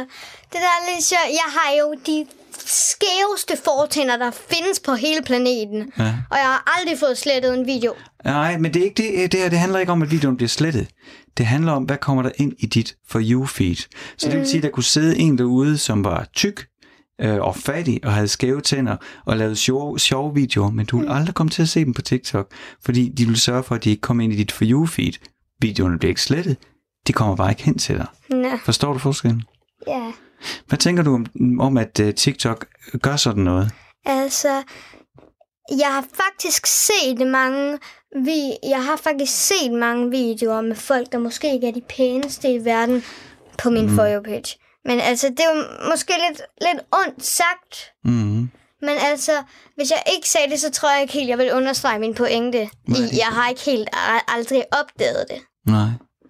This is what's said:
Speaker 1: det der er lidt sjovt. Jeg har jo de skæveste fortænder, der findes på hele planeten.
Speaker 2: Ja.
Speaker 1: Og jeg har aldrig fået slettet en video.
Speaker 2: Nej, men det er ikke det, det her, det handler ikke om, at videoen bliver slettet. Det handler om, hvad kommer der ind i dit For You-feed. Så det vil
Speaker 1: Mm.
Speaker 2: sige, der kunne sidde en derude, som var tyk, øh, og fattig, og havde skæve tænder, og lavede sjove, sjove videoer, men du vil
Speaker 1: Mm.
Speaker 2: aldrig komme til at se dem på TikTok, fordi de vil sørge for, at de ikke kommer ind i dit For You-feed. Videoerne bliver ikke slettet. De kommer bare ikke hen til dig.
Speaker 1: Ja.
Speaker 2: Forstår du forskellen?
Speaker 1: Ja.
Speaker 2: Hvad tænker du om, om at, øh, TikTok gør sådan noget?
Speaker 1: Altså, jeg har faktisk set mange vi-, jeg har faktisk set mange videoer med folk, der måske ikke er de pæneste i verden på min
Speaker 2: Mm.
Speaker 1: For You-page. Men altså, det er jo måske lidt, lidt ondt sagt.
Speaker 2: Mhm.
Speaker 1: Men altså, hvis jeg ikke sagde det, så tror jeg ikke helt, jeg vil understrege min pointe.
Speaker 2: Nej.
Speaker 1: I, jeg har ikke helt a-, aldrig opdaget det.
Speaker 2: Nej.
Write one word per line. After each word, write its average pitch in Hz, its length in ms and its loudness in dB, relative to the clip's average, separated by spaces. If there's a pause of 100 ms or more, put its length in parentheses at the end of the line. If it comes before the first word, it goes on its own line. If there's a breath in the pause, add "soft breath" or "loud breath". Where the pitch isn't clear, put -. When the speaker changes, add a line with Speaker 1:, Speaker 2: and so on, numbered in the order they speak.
(520 loud breath)
Speaker 1:
det - 20 -20
der 349 60 -4
er 349 360 0
lidt 330 100 -2
sjovt. 359 240 2
Jeg 311 240 -2
har 302 260 0
jo 302 160 0 (100)
de 302 200 -2 (400)
skæveste 381 960 0
fortænder, 285 540 0
der 240 140 -2
findes 339 480 -2
på - 140 -2
hele 302 280 0
planeten. 247 760 -2
Speaker 2:
Ja. - 60 0 (280)
Speaker 1:
Og 262 60 2
jeg 269 80 2
har 262 340 0
aldrig 330 200 -2
fået 262 180 2
slettet 262 400 0
en 254 80 0
video. 240 280 0 (320)
Speaker 2:
Nej, 151 320 0
men 160 160 0
det 170 60 4
er 180 40 2
ikke 202 200 0 (200)
det, 175 80 0
det 190 80 2
her, 185 100 2
det 170 100 2
handler 190 200 2
ikke 180 120 0
om, 170 100 2
at 151 100 0
videoen 143 260 2
bliver 120 120 0
slettet. 151 380 0 (500 loud breath)
Det 123 80 2
handler 147 260 2
om, 135 120 0
hvad 139 140 -2
kommer 135 260 0
der 131 140 0
ind 143 220 0
i - 60 -4
dit - 300 -2 (120)
For - 120 -2
You-feed. 113 680 0 (300 loud breath)
Så - 100 -4
det - 60 0
vil - 60 2
Speaker 1:
Mm. 269 60 0
Speaker 2:
sige, 269 160 0
der 147 80 0
kunne 127 140 -2
sidde 156 360 2
en 156 180 4
derude, 127 400 2
som 107 260 0
var 87 320 -2
tyk, - 320 -2 (540 soft breath)
øh, 107 200 2
og 98 140 0
fattig, 147 500 -2
og 104 80 2
havde 104 140 2
skæve 131 340 0
tænder, 127 360 0 (280 loud breath)
og 110 120 0
lavede 110 180 0
sjove, 139 440 -2
sjove 143 360 0
videoer, 117 360 2
men 110 140 0
du 123 120 0
vil 302 100 0
Speaker 1:
Mm. - 80 -2
Speaker 2:
aldrig 160 200 0
komme 156 140 2
til - 120 0
at 160 80 4
se 160 160 2
dem 127 80 0
på - 80 -6
TikTok, - 500 -2 (340 loud breath)
fordi 123 240 2
de 120 180 0
vil 113 120 4
sørge 123 240 2
for, 123 120 -2
at - 80 -4
de 110 60 4
ikke 107 120 2
kommer 120 220 2
ind 110 100 2
i - 20 -4
dit 104 160 0
For - 140 -2
You-feed. 135 480 2 (480 loud breath)
Videoerne 95 380 0
bliver - 100 0
ikke - 120 -2
slettet. 160 360 0 (500 soft breath)
De 117 60 2
kommer 101 220 0
bare 95 160 2
ikke - 120 -4
hen - 140 2
til - 200 -2
dig. - 80 -4 (260)
Speaker 1:
Ja. 254 320 0
Speaker 2:
Forstår 143 300 0
du 131 60 -6
forskellen? 127 440 0 (440)
Speaker 1:
Ja. 247 240 -4 (560 loud breath)
Speaker 2:
Hvad - 100 0
tænker 175 260 4
du 147 100 4
om, 117 120 0 (340)
om 131 180 4
at, 110 220 -2
øh, 104 140 4
TikTok - 540 -2 (340)
gør 139 140 0
sådan 104 280 2
noget? 92 280 2 (340 loud breath)
Speaker 1:
Altså, 269 580 0 (1080 loud breath)
jeg 285 160 2
har 269 260 -2
faktisk 381 540 -2
set 262 600 2
mange 269 520 0 (460 loud breath)
vi-, 285 440 -2
jeg 262 160 2
har 302 100 0
faktisk 285 520 -2
set 339 240 0
mange 240 400 0
videoer 226 500 0
med 226 140 -2
folk, 247 360 -2
der 254 60 -4
måske 240 360 -4
ikke 247 140 0
er 240 40 -2
de 233 180 -8
pæneste 262 640 -2
i 233 120 -4
verden 233 380 0 (540 loud breath)
på - 120 0
min 226 200 2
Speaker 2:
Mm. 208 60 4
Speaker 1:
For 214 80 6 (120)
You-page. 208 420 -8 (280 soft breath)
Men 240 140 2
altså, 240 280 2
det 254 120 -2
er 320 160 4
jo 302 80 -2 (280)
måske 330 220 -2 (160)
lidt, 302 120 -12 (200)
lidt 330 220 -2 (220)
ondt 262 200 -10
sagt. - 500 -2 (280)
Speaker 2:
Mhm. 113 460 0 (320 soft breath)
Speaker 1:
Men 285 140 -2 (160)
altså, 294 200 -2 (440 loud breath)
hvis 285 160 -2
jeg 320 120 0 (120)
ikke 320 140 -4
sagde 294 220 2
det, 294 80 -2
så 294 120 -2
tror 294 200 0
jeg 277 100 2
ikke 269 120 -4
helt, 269 160 -2
jeg 240 80 0
vil 247 160 2
understrege 262 460 0
min 220 160 -2
pointe. 240 420 0 (300)
Speaker 2:
Nej. 254 120 2
Speaker 1:
I, 233 180 0
jeg 220 100 2
har 240 220 0
ikke 254 160 -6
helt 247 280 0
a-, 226 440 0
aldrig 233 340 0
opdaget 285 580 0
det. - 80 -10 (340)
Speaker 2:
Nej. 107 160 4 (420)